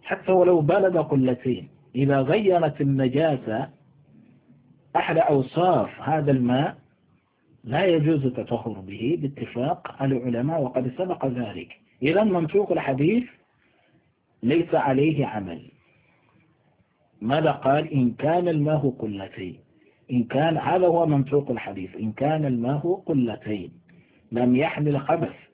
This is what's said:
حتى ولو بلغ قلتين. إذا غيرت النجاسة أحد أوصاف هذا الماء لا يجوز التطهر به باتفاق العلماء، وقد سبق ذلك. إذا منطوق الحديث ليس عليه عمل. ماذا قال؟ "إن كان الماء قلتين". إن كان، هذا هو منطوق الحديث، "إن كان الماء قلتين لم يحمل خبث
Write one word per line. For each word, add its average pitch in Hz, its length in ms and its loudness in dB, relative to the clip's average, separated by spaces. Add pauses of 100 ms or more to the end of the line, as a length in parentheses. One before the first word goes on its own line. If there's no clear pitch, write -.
حتى - 280 -4
ولو 180 300 6
بلغ 180 400 2
قلتين. 127 640 0 (280)
إذا 135 260 2
غيرت 170 600 2
النجاسة 135 880 0 (1300)
أحد 170 220 0
أوصاف 156 720 2 (120)
هذا 147 300 0
الماء 127 440 0 (880)
لا 143 220 -2
يجوز 160 400 2
التطهر 117 540 -4
به 98 420 -4
باتفاق 135 800 -6
العلماء، 131 580 -2
وقد 127 360 -4
سبق 180 280 -4
ذلك. 117 540 -6 (220)
إذا 165 220 2
منطوق 190 480 0
الحديث 156 520 0 (1200)
ليس 165 320 2
عليه 139 500 2
عمل. 92 360 -8 (1600)
ماذا 147 300 2
قال؟ 147 420 0
"إن 127 180 2
كان 165 360 0
الماء 151 420 0
قلتين". 98 680 -8 (520)
إن 123 120 2
كان، 147 340 0
هذا 180 300 2
هو 170 180 2
منطوق 143 460 0
الحديث، 101 440 -8
"إن 107 160 -4
كان 151 340 -2
الماء 139 600 -2
قلتين 107 680 -2 (600)
لم 123 240 2
يحمل 143 440 0
خبث 160 360 -4 (180)